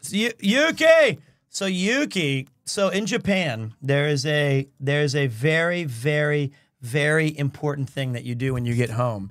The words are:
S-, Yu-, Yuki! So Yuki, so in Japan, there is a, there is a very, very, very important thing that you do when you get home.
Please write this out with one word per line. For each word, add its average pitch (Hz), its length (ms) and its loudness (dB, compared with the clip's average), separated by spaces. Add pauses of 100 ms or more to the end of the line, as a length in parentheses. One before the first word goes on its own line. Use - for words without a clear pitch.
S-, - 120 -12
Yu-, 220 280 0
Yuki! 302 760 4 (300)
So - 180 -6
Yuki, 185 800 0 (160)
so 196 240 0
in 196 180 -2
Japan, 170 760 -2
there 139 260 2
is 143 160 0
a, 143 440 0 (120)
there 143 220 0
is 143 120 0
a 139 120 2
very, 160 580 0
very, 147 680 -2 (280)
very 151 560 0
important 143 540 -4
thing 131 220 -6
that 120 120 -6
you 120 100 -6
do 131 200 -2
when 123 100 -4
you 120 100 0
get 117 160 2
home. 110 400 -2